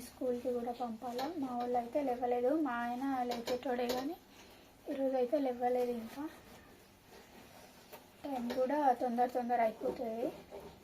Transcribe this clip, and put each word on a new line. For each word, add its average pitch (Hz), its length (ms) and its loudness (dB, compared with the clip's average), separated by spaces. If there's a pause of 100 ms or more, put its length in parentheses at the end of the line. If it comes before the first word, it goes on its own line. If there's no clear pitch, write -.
స్కూల్కి 247 500 -2
కూడా 240 240 -2
పంపాలా. 240 460 -4 (160)
మా 254 160 -2
వాళ్ళు 247 240 2
అయితే 233 260 0
లేవలేదు, 247 420 2 (140)
మా 247 100 0 (120)
ఆయన 247 180 -2 (240)
లేచేటోడే 247 640 -2
కానీ 269 240 -2 (760)
ఈరోజు 269 280 2
అయితే 247 260 4
లేవలేదు. 247 540 2
ఇంకా 247 240 -8 (2000)
టైమ్ 254 240 -2 (120)
కూడా 262 180 4 (240)
తొందర 247 340 2
తొందర 240 320 2
అయిపోతుంది. 233 580 -2 (580)